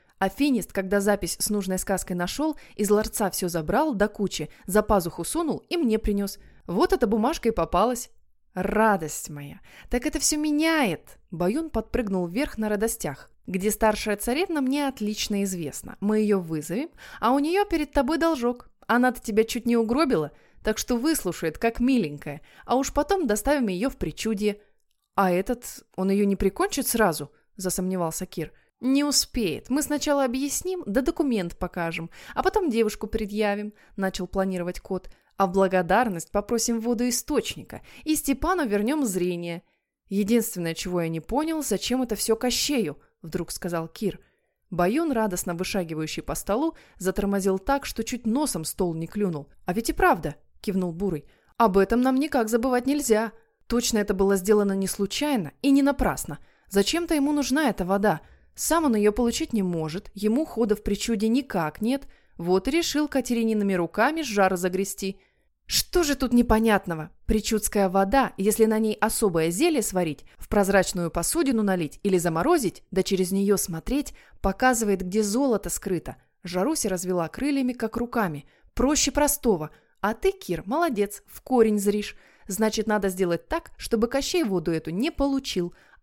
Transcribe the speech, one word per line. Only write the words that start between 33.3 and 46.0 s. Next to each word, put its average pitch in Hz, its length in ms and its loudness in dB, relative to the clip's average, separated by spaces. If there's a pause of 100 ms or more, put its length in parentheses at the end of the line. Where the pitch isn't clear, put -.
начал 190 320 -4
планировать 185 520 -4
кот. - 300 -8 (280)
«А 196 100 2
в 180 60 -4
благодарность 185 800 2
попросим 226 500 0
воду 240 280 0
источника, - 720 -4 (220)
и 311 120 0
Степану 294 520 0
вернём 240 380 0
зрение». 175 580 -4 (440)
«Единственное, 196 680 0
чего 180 260 -4
я 165 80 -2
не 165 100 -4
понял, 311 440 -2
зачем 240 400 -2
это 233 120 -4
всё 220 200 0
Кощею?» 240 640 -2 (220)
вдруг 170 300 -8
сказал 165 360 -6
Кир. - 320 -6 (500)
Баюн, 214 420 0
радостно 208 440 -2
вышагивающий 165 640 -4